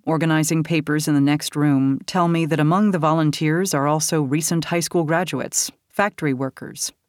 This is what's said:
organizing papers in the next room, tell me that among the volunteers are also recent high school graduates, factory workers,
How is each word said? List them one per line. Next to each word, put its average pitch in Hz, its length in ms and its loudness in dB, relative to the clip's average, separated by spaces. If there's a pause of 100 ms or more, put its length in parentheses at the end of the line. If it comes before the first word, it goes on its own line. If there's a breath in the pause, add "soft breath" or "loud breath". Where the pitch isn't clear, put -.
organizing 160 580 2
papers 156 460 -2
in 151 60 2
the 143 60 4
next 147 360 0
room, 135 500 2
tell 175 220 0
me 165 180 2
that 151 140 0
among 185 320 2
the 175 60 0
volunteers 156 760 0
are 143 140 0
also 156 340 0
recent 156 440 -2
high 170 140 -2
school 165 240 -2
graduates, 160 680 -2 (200)
factory 190 420 -2
workers, - 580 -8 (180)